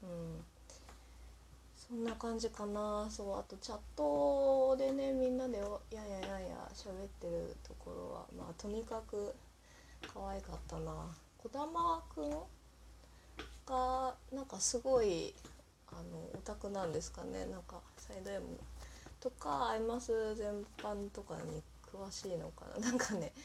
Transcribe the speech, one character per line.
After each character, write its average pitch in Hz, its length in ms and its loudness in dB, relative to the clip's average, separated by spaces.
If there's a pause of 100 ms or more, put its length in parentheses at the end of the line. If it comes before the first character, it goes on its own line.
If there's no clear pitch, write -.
う 190 40 -8
ん。 165 380 -6 (1300)
そ - 180 -10
ん 226 100 0
な 226 80 2
感 226 260 0
じ 226 120 2
か 214 160 -6
な。 208 440 2
そ 214 140 -6
う、 196 140 0
あ 196 40 -2
と 196 140 -10
チ 214 160 -6
ャ - 20 -4
ッ 208 40 -4 (180)
ト 277 800 8
で 269 160 6
ね、 269 200 4
み 254 160 6
ん 254 80 4
な 254 120 2
で 202 140 0
お-、 202 280 -2
や 214 120 -6
ん 208 60 -8
や 196 120 -4
や 190 160 -2
ん 185 100 -2
や 175 260 -6
喋 98 320 -6
っ 196 40 -6
て - 200 -6
る - 340 0
と - 120 -12
こ - 160 -10
ろ - 200 -4
は、 - 160 -6 (100)
ま 180 140 -6
あ、 165 40 -6
と 208 140 -8
に 220 160 0
か 226 180 -4
く 202 320 -4 (720)
可 196 200 -6
愛 190 140 -2
か 180 140 -6
っ 165 40 -4 (100)
た 165 100 -4
な。 160 380 -4 (220)
児 233 100 -6
玉 330 540 2 (120)
く 302 80 -2
ん 294 80 0 (1400)
が、 254 480 4 (180)
な 269 100 -2
ん 262 40 -8
か 202 140 -6
す - 180 4
ご 254 240 8
い、 175 320 4 (540)
あ 170 140 -10
の、 170 320 -8
オ 190 40 -4
タ 208 160 -4
ク 202 160 -4
な 190 160 0
ん 160 60 0
で 160 100 2
す - 100 -6
か 175 120 -8
ね。 185 220 -2
な 190 120 -4
ん 175 40 -10
か、 175 200 -12 (160)
サ - 160 -12
イ 190 80 -8
ド 202 80 -6
M - 280 -4 (640)
と 254 100 0
か、 269 380 2
ア 220 80 4
イ 220 40 2
マ 233 200 2
ス 220 360 2
全 208 280 0 (140)
般 202 320 -2
と 202 120 -8
か 165 200 -6
に 160 200 -4 (300)
詳 196 180 -6
し - 220 -4
い 170 40 2
の 160 140 -2
か - 160 -12 (120)
な。 226 120 2
な - 20 4
ん 247 60 6
か 214 160 2
ね、 175 180 0 (120)